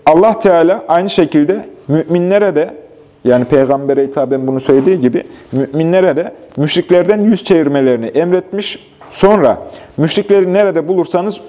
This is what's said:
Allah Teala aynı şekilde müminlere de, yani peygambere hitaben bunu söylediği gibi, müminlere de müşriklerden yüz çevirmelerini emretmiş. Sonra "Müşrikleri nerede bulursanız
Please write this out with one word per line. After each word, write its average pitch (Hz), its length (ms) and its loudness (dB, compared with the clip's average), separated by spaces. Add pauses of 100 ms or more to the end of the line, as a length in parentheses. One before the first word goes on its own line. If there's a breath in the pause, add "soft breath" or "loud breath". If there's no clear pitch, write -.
Allah 202 340 4
Teala 175 480 2
aynı 175 220 0
şekilde 170 560 0 (220)
müminlere 175 680 0
de, 151 180 -2 (520)
yani 123 200 2
peygambere 139 580 0
hitaben 135 440 -4
bunu 131 140 -4
söylediği 139 400 2
gibi, 127 220 0 (280 loud breath)
müminlere 160 640 0
de 170 160 -6 (260)
müşriklerden 175 680 0
yüz 214 200 0
çevirmelerini 139 640 0
emretmiş. 175 880 -4 (180)
Sonra 190 480 2 (400 loud breath)
"Müşrikleri 190 560 0
nerede 185 340 0
bulursanız 185 600 -4